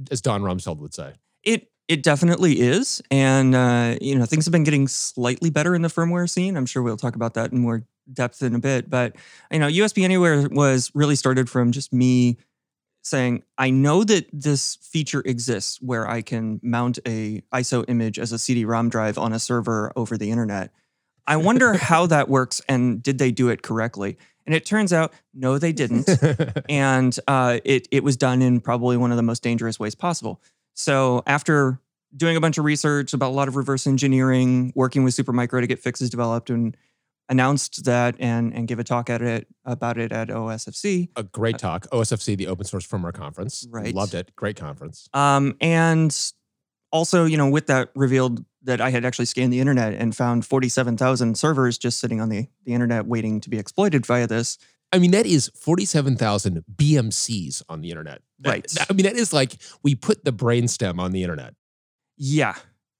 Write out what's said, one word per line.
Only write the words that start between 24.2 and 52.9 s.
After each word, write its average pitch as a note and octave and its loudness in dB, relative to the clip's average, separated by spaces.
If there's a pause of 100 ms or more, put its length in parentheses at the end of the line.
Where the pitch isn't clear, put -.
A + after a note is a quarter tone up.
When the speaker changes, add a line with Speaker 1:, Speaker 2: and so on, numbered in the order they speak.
Speaker 2:
And D#3 0
it - -4
turns G#3 0
out, D#3+ 2 (200)
no, C3 0
they E3 0
didn't. B2 0 (540)
Speaker 1:
<laughs> - -10
Speaker 2:
And, C3 2 (120)
uh, B2+ 2
it, C3 2
it C#3 2
was C3+ 2
done B2+ 2
in B2 4
probably B2 0
one A#2+ 2
of A#2+ 0
the A#2+ 2
most A#2 0
dangerous A2+ -4
ways G#2+ -6
possible. D#3+ -6 (320)
So C3 0
after C#3+ 2 (360)
doing E3 2
a E3 2
bunch D#3+ 2
of D#3 0
research D3 0
about C3 -2
a C3 -4
lot C#3 0
of C3 -4
reverse C3+ -2
engineering, B2+ 2
working C3 2
with B2+ 2
Supermicro B2 -2
to B2 0
get B2 -2
fixes B2+ -4
developed, A#2 -4
and A#2 0 (520)
announced C3 0
that A#2+ 2
and, A#2 0
and A#2 -4
gave A#2 -4
a A#2 -6
talk A#2+ -4
at A#2 -2
it, A#2 -4 (160)
about A#2+ -4
it A#2 -4
at A2+ -4
O A2+ -6
S A2+ -8
F - -14
C. F3+ -2
Speaker 1:
A A2 -6
great A2+ -4
Speaker 2:
Uh, - -14
Speaker 1:
talk. F2 -6
O A#2 0
S A#2 -2
F A2+ -2
C, G#2 -4
the F#2 -6
Open F#2 -8
Source F#2+ -8
Firmware F2 -6
Conference. F2+ -12
Speaker 2:
Right. A2+ -8
Speaker 1:
Loved F#2+ -4
it. F#2 -8
Great G#2 -6
conference. D2+ -14
Speaker 2:
Um, C#3 2
and E3 2 (760)
also, E3+ 2
you D#3+ 2
know, C#3+ 4
with D3+ 2
that C3 2
revealed B2+ 2 (180)
that B2+ -2
I B2 0
had A#2+ 0
actually B2+ -2
scanned B2+ 0
the B2 0
internet B2+ 2
and A2+ -2
found A#2+ 0
forty-seven B2+ 0
thousand B2 0
servers C3+ 0
just A#2+ -4
sitting A#2 -4
on A2+ -2
the, G#2+ -4 (180)
the A#2+ -4
internet A#2+ -2